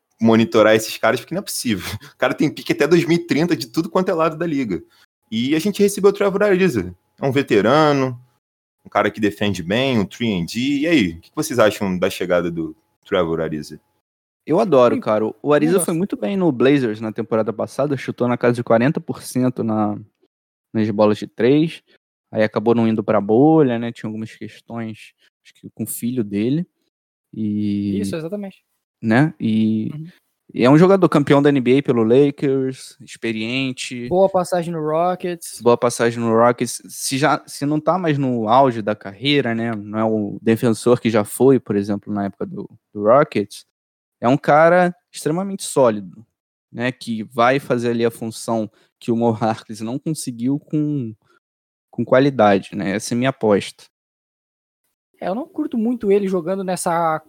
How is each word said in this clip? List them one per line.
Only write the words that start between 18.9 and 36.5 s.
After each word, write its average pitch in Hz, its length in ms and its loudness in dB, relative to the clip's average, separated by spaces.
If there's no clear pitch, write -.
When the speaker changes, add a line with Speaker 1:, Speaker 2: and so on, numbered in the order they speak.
Speaker 2:
por - 220 -8
cento 127 420 -2
na... 107 340 -2
nas 110 180 0
bolas 107 260 2
de 104 100 -10
três. 151 540 0
Aí 110 120 -2
acabou 110 320 0
não 113 120 2
indo 113 160 0
pra 107 180 0
bolha, 127 560 4
né? 117 140 -6
Tinha - 180 -14
algumas 110 260 -10
questões, 110 800 -14
acho - 80 -20
que - 160 -20
com - 140 -12
o 104 40 -6
filho 120 360 -6
dele. 113 440 -2
E 104 640 -4
Speaker 3:
Isso, 196 160 -6
exatamente. 190 480 -10
Speaker 2:
né? 120 380 2
E, 110 540 0
Speaker 3:
Uhum. 156 140 -14
Speaker 2:
e 110 120 0
é 127 40 6
um 147 80 8
jogador 185 320 6
campeão 143 340 4
da 147 60 6
N 143 120 2
B 123 160 2
A 139 60 0
pelo 120 200 0
Lakers, 135 960 0
experiente. 120 1080 -8
Speaker 3:
Boa 190 180 4
passagem 175 460 -2
no 160 80 -6
Rockets. 175 800 -4
Speaker 2:
Boa 120 160 4
passagem 120 420 -2
no 117 160 0
Rockets. 120 540 2